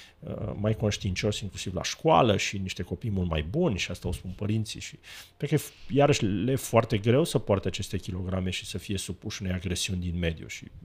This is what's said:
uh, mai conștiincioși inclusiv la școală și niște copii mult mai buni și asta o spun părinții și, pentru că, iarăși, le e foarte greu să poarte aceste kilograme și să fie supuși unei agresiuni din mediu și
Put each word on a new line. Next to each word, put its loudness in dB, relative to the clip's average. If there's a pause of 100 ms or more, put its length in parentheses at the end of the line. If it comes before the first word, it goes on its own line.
(200)
uh, -6
mai 2
conștiincioși 0
inclusiv -8
la -2
școală 6
și -2
niște -4
copii -6
mult 0
mai 0
buni 0
și -4
asta -6
o -2
spun -6
părinții -2
și, -12 (380)
pentru 0
că, -6
iarăși, 6
le 0
e 2
foarte 2
greu 4
să 2
poarte 2
aceste -4
kilograme -2
și -4
să -8
fie -4
supuși -8
unei -2
agresiuni -2
din -2
mediu -2
și -12 (200)